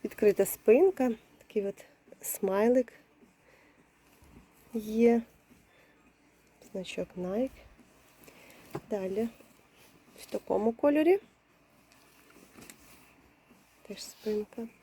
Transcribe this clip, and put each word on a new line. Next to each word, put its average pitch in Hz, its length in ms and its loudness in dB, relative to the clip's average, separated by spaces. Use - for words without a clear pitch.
Відкрита 202 420 2
спинка. 262 640 2
Такий - 280 -6
от - 180 -12
смайлик 226 680 0
є. 233 480 2
Значок 185 440 -10
Nike. 196 340 -4
Далі 196 380 -4
в - 80 -20
такому 208 460 -2
кольорі. 302 460 2
Теж 196 140 -16
спинка. 214 640 -8